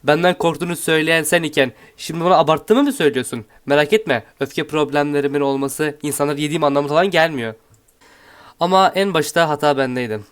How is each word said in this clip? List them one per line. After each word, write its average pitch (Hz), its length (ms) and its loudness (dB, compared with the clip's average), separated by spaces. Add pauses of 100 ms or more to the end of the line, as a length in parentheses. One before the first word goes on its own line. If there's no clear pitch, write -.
Benden 175 340 2
korktuğunu 170 380 -2
söyleyen 160 480 0
sen 170 200 2
iken 135 280 0 (260)
şimdi 165 280 -6
bana 180 120 6
abarttığımı 160 460 2
mı 285 100 0
söylüyorsun? 131 520 -2 (200)
Merak 143 280 2
etme, 120 300 0 (160)
öfke 143 280 -6
problemlerimin 143 720 0
olması 139 600 -2
insanları 147 400 -4
yediğim 151 220 -2
anlamına 143 260 0
falan 165 220 2
gelmiyor. 151 420 -2 (1040)
Ama 185 360 4
en 196 180 0
başta 160 360 0
hata 147 280 0
bendeydi. 123 420 -4 (120)